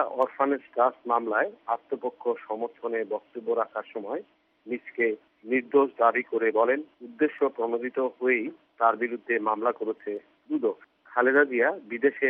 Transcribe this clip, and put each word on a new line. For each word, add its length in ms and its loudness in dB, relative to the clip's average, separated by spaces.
অরফানেজ 540 0
ট্রাস্ট 400 0
মামলায় 420 0
আত্মপক্ষ 560 -6
সমর্থনে 640 -6
বক্তব্য 480 -10
রাখার 340 -4
সময় 340 -8
নিজকে 380 -4
নির্দোষ 420 2
দাবি 260 4
করে 280 -2
বলেন, 280 2
উদ্দেশ্য 380 -2
প্রণোদিত 500 -4
হয়েই 340 0
তার 200 4
বিরুদ্ধে 420 -4
মামলা 320 0
করেছে 400 -6
দুদক। 340 -2
খালেদা 380 4
জিয়া 240 2
বিদেশে 440 0